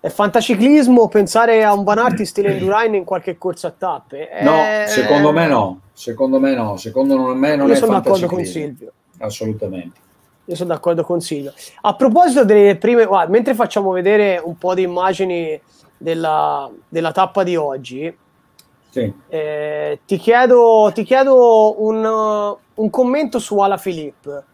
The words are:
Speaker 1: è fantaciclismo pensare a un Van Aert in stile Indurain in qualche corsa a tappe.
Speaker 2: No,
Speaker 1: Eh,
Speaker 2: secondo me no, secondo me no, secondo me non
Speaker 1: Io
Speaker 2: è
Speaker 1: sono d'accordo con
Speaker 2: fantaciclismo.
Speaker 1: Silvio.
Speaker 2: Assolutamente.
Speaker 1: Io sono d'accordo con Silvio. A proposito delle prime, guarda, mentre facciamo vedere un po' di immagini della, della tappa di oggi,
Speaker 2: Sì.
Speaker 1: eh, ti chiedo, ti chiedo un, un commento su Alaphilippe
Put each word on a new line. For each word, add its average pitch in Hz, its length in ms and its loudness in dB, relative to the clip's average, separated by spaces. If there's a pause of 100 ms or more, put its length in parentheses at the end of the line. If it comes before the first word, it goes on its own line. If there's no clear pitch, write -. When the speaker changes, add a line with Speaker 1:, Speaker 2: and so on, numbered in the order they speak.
Speaker 1:
è - 80 -8
fantaciclismo 240 1000 4
pensare 220 540 2
a 208 120 4
un 202 100 -2
Van 208 140 0
Aert 226 220 0
in 208 60 -4
stile 202 260 -2
Indurain 208 420 -2
in 190 100 -2
qualche 180 320 -8
corsa 180 320 -8
a 156 80 -12
tappe. 151 540 -10 (100)
Speaker 2:
No, - 140 2 (100)
Speaker 1:
Eh, 214 220 -4
Speaker 2:
secondo 151 440 0
me 165 160 0
no, 104 340 -2 (120)
secondo 131 480 -2
me 135 140 0
no, 110 240 -6
secondo 135 400 -2 (160)
me 139 200 0
non 139 140 0
Speaker 1:
Io - 60 4
Speaker 2:
è - 20 2
Speaker 1:
sono 226 160 2
d'accordo 190 340 0
con 175 120 -4
Speaker 2:
fantaciclismo. 151 380 -8
Speaker 1:
Silvio. 113 160 -20 (260)
Speaker 2:
Assolutamente. 104 800 -10 (460)
Speaker 1:
Io 175 80 -10
sono 170 160 -6
d'accordo 165 340 -2
con 175 160 -4
Silvio. 143 320 -10 (300)
A 208 120 -2
proposito 269 520 4
delle 202 300 6
prime, 233 280 4
guarda, 185 260 0
mentre 233 220 2
facciamo 208 400 -2
vedere 190 500 2
un 165 140 -12
po' 180 160 -4
di 185 80 -2
immagini 180 800 -4 (380)
della, 151 720 -2 (180)
della 165 240 -4
tappa 190 300 0
di 180 120 -2
oggi, 139 640 -6 (720)
Speaker 2:
Sì. 117 240 -6 (160)
Speaker 1:
eh, 151 800 -6
ti 196 100 -2
chiedo, 233 800 4
ti 226 80 -4
chiedo 240 840 4
un, 220 720 -2 (180)
un 214 160 -4
commento 254 480 -2
su 208 200 -4
Alaphilippe 160 840 -4 (120)